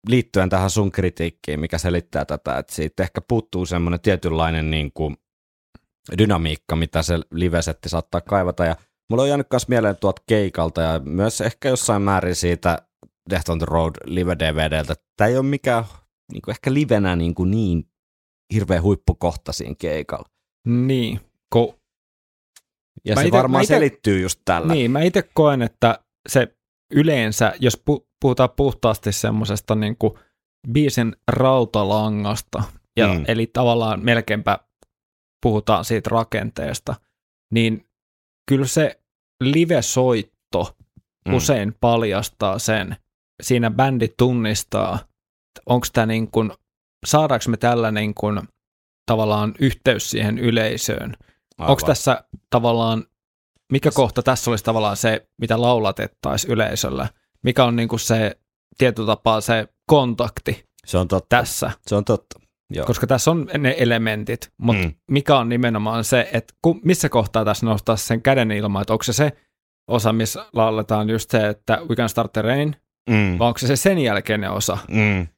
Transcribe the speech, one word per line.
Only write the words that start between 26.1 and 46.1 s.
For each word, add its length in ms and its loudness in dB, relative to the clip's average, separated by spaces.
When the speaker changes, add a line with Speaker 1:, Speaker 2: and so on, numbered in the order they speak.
Speaker 2:
se 280 0
yleensä, 720 2
jos 160 2
pu-, 180 -2
puhutaan 360 2
puhtaasti 560 0
semmosesta 600 -2
niinku 440 -2
biisin 440 0
rautalangasta, 1300 0
ja 180 2
Speaker 1:
Mm. 140 -2
Speaker 2:
eli 180 0
tavallaan 580 0
melkeinpä 540 0
puhutaan 420 0
siitä 260 -2
rakenteesta, 840 -4
niin 340 0
kyllä 180 2
se 340 0
live-soitto 1300 0
Speaker 1:
Mm. 60 2
Speaker 2:
usein 460 0
paljastaa 800 0
sen. 380 -2
Siinä 280 2
bändi 380 0
tunnistaa, 800 0
onks 260 0
tää 140 2
niin 240 -2